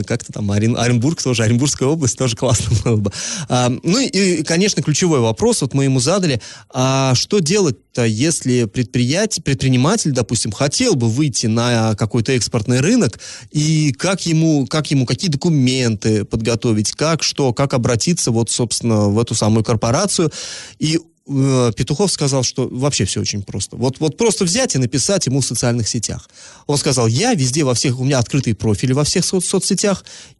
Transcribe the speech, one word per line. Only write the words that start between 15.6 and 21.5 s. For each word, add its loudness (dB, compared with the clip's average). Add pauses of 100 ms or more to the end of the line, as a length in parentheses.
подготовить, 0
как 0
что, 0
как 0
обратиться 0
вот, 0
собственно, 0
в 2
эту -2
самую 2
корпорацию. 0 (480)
И, 0 (280)
э, 2